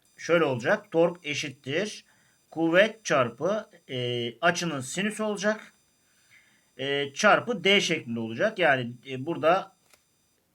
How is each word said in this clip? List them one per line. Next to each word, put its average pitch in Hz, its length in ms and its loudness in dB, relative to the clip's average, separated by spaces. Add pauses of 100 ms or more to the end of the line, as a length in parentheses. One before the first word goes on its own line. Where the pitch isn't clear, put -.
(160)
Şöyle 165 280 2
olacak. 143 460 -2
Tork 170 360 2
eşittir 147 800 -6 (460)
kuvvet 170 540 2
çarpı, 160 680 0 (200)
e, 123 380 -4 (120)
açının 170 400 0
sinüsü 208 420 -6
olacak. 214 520 -4 (1000)
E, 139 380 -4
çarpı 185 500 2
D 196 160 4
şeklinde 123 400 -4
olacak. 135 380 -4
Yani, 131 340 2 (180)
e, 131 160 -8
burada 170 500 0 (800)